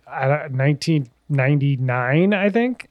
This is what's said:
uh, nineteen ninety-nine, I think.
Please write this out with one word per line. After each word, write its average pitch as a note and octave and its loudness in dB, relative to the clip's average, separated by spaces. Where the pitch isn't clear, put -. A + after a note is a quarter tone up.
uh, C#3+ -2
nineteen C#3 0
ninety-nine, C3+ 0
I G3 0
think. A#3 -2